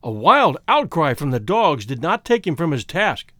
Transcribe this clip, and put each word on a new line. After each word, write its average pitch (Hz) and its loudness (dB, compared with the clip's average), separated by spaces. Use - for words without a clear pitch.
A 123 -6
wild 160 2
outcry 190 2
from 143 -4
the 127 0
dogs 151 0
did 120 -8
not 185 -2
take 233 0
him 160 -2
from 165 -2
his 127 -2
task. 180 -4